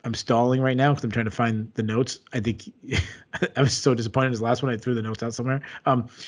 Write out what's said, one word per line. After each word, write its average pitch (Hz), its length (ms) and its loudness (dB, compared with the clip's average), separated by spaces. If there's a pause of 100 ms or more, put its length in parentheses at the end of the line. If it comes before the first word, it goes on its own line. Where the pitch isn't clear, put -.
I'm 117 120 -4
stalling 123 460 2
right 131 160 2
now 139 160 6
'cause 143 120 -2
I'm 110 80 -2
trying 113 140 0
to 104 40 -4
find 110 440 -2
the 110 100 -2
notes. 113 340 0 (140)
I 123 80 -2
think 110 240 -4 (460)
<laughs> - 460 -6
I 135 60 4
was 135 100 4
so 131 220 2
disappointed 117 320 0
in 127 60 0
his 110 100 -4
last 120 220 0
one. 127 80 0
I 113 40 -2
threw 123 180 -2
the 113 80 -2
notes 110 200 -6
out 113 100 -4
somewhere. 131 300 -2 (240)
Um, 127 220 2 (200)